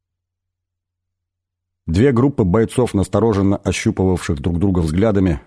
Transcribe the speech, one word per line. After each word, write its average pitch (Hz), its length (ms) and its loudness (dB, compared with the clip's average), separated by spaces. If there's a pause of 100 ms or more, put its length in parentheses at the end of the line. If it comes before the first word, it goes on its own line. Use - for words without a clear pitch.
(1900)
Две 101 240 2
группы 127 320 2
бойцов, 110 500 0
настороженно 98 640 0
ощупывавших 92 840 -2
друг 85 200 -4
друга 90 220 0
взглядами, 95 640 0